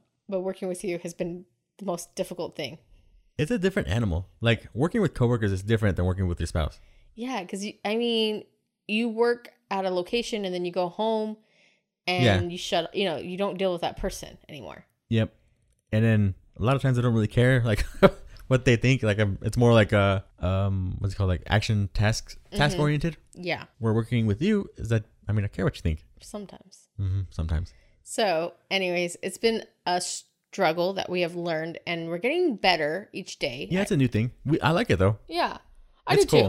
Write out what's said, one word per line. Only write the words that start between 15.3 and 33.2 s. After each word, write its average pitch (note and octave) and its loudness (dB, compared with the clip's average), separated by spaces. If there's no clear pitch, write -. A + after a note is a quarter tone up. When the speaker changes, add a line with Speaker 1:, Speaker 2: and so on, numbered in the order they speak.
Speaker 2:
And A2 4
then G#2 4
a - -6
lot B2+ 2
of C3+ -4
times C3 2
I A#2+ 2
don't A#2+ 2
really A2 2
care, B2 4
like, A2 2
<laughs> G3 8
what C3 2
they A#2+ 6
think. B2 2
Like, G#2 2
I'm, G2+ 0
it's G#2+ -4
more A#2+ 6
like A2 6
a, G2 4
um, F#2+ 0
what's F#2+ -4
it - -14
called? G2 0
Like, F2+ -2
action G#2 0
tasks, - 0
Speaker 1:
Mm-hmm. - -10
Speaker 2:
task D3 2
oriented. D3+ 0
Speaker 1:
Yeah. D#3+ -6
Speaker 2:
Where A2+ 0
working A2+ 2
with A2 0
you G3+ 2
is A2+ -6
that, A2+ 0
I G2+ -2
mean, G2+ 0
I - -2
care - -4
what D3 0
you - -16
think. D#2 -2
Speaker 1:
Sometimes. - -18
Speaker 2:
Mm-hmm. F#2+ -2
Sometimes. E2 -4
Speaker 1:
So, F3 -2
anyways, F3+ 0
it's F#3 -6
been A3+ 0
a F3+ 0
struggle - -2
that - -6
we F3+ 0
have E3+ -2
learned, E3 -6
and E3+ -6
we're E3+ -4
getting C#4+ 0
better E3+ 0
each - -12